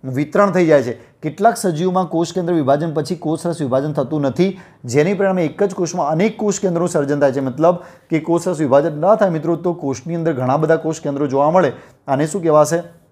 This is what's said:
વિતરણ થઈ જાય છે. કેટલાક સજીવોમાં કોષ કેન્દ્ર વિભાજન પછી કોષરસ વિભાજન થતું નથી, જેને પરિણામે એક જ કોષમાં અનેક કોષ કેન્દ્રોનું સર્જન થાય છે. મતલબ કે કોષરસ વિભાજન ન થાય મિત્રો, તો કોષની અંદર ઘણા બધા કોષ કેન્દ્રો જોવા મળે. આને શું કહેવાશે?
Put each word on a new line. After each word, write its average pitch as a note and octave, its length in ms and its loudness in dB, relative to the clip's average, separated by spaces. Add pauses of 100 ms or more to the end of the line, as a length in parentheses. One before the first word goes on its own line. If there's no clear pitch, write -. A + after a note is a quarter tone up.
વિતરણ D3 480 0
થઈ F3 140 2
જાય D3 180 6
છે. A#2 100 -4
કેટલાક F#3+ 640 -2
સજીવોમાં F3+ 480 0
કોષ E3 280 -4
કેન્દ્ર F3+ 200 -2
વિભાજન D3 400 0
પછી D#3 220 -4
કોષરસ D#3+ 460 -4
વિભાજન C#3 320 -2
થતું D3 280 -4
નથી, F3 380 -2 (260)
જેને D3 280 2
પરિણામે F#3 320 0
એક D#3 180 -2
જ G3 100 -2
કોષમાં E3+ 340 -2
અનેક F#3+ 300 0
કોષ G#3 220 -2
કેન્દ્રોનું F3 300 0
સર્જન D3 300 -2
થાય C#3 120 4
છે. C3+ 80 -2
મતલબ C#3 360 2 (340)
કે D#3+ 100 0
કોષરસ E3+ 400 -2
વિભાજન D3 340 4
ન E3+ 220 2
થાય G3+ 140 2
મિત્રો, D#3+ 260 -2
તો E3+ 180 -2
કોષની D#3+ 420 -6
અંદર E3 180 0
ઘણા B2+ 240 0
બધા D#3 180 2
કોષ D#3 260 -4
કેન્દ્રો C#3+ 260 -2
જોવા C#3 240 2
મળે. F3 200 2 (360)
આને C#3+ 200 0
શું F3+ 140 -6
કહેવાશે? D#3 720 2